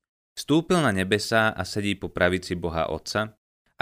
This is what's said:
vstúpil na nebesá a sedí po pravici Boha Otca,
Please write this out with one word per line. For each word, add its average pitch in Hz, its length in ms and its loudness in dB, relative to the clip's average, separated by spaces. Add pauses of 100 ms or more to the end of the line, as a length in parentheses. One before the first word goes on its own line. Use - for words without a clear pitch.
(380)
vstúpil 165 400 2
na 131 160 2
nebesá 107 560 2
a 92 160 -4
sedí 101 320 -2
po - 80 -8
pravici 90 480 0
Boha 82 320 -2
Otca, 104 480 -4 (480)